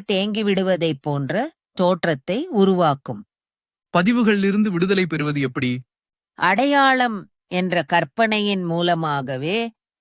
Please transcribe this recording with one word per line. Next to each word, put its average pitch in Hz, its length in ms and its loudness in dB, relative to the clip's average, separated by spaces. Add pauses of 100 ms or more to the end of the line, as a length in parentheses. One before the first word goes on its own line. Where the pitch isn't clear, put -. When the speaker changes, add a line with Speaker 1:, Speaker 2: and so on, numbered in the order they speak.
(120)
Speaker 1:
தேங்கிவிடுவதைப் 190 880 0
போன்ற 151 540 -4 (160)
தோற்றத்தை 180 760 -2
உருவாக்கும். 190 760 0 (760)
Speaker 2:
பதிவுகளிலிருந்து 208 680 2
விடுதலை 185 380 0
பெறுவது 151 360 -4
எப்படி? 127 380 -4 (540)
Speaker 1:
அடையாளம் 254 960 2 (180)
என்ற 180 360 -2
கற்பனையின் 202 800 0
மூலமாகவே 165 1080 -2 (300)